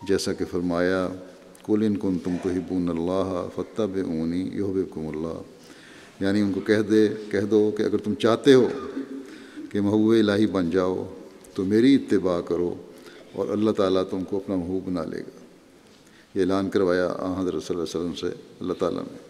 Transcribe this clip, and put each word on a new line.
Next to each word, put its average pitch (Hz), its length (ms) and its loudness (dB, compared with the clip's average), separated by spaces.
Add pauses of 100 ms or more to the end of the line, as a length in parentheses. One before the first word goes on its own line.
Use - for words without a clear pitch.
جیسا 95 260 0
کہ 92 180 -4
فرمایا، 90 560 0 (560)
"قل 107 200 2
ان 104 140 0
کنتم 90 460 -2
تحبون 90 460 -2
اللہ 92 680 -2
فاتبعونی 90 960 -4
یحببکم 92 540 -4
اللہ۔" 78 340 -6 (800)
یعنی 98 220 2
ان 101 120 2
کو 95 60 -2
کہہ 107 220 2
دے، 107 260 4 (240)
کہہ 101 80 0
دو 107 380 4
کہ 107 60 0
اگر 101 140 0
تم 104 160 -2
چاہتے 117 400 6
ہو 120 140 8 (1040)
کہ 101 100 -2
محبوب 107 300 4
الہی 107 360 4
بن 90 220 0
جاؤ 92 440 0 (400)
تو 95 120 -2
میری 113 300 6
اتباع 92 460 2
کرو 87 340 -2 (580)
اور 98 140 -4
اللہ 107 240 0
تعالیٰ 95 380 2
تم 95 140 -4
کو 98 140 -6
اپنا 98 180 -4
محبوب 92 320 -4
بنا 87 160 -4
لے - 160 -8
گا۔ - 240 -16 (920)
یہ 98 60 0
اعلان 95 280 2
کروایا 90 380 2
آن 92 320 -4
حضرت 87 240 -2
صلی 90 140 -6
اللہ 82 220 -4
علیہ 87 100 -4
وسلم 87 200 -6
سے - 60 -8 (240)
اللہ 92 140 -6
تعالیٰ 87 280 -2
نے۔ - 160 -12 (120)